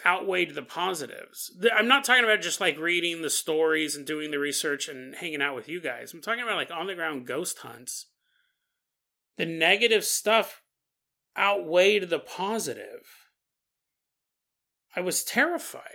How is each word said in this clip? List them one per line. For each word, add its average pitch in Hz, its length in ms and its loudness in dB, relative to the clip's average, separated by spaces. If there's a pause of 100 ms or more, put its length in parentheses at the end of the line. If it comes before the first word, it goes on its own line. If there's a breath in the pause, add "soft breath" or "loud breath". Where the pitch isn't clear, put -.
outweighed 180 520 2
the 143 60 -6
positives. - 920 -6
The, 220 160 2
I'm 214 140 4
not 269 160 6
talking 240 220 6
about 214 180 4
just, 170 180 -2
like, 165 180 2
reading 170 440 0
the 147 80 -2
stories 156 640 2
and 143 100 -10
doing 151 280 -6
the 143 80 0
research 143 480 -2
and 131 260 -14
hanging 156 260 -6
out 143 140 0
with 117 140 -10
you 175 120 -8
guys. 120 320 -8
I'm 165 80 -18
talking 233 220 -4
about, 220 140 -2
like, 160 160 -4
on 170 160 -6
the 190 80 -8
ground 156 280 -6
ghost 127 340 -6
hunts. 120 480 -14 (1300)
The 170 100 -4
negative 196 580 4
stuff - 580 2 (760)
outweighed 190 720 4
the 160 80 2
positive. 180 840 -6 (1900)
I 180 40 -2
was 180 220 0
terrified. 311 600 -2 (120)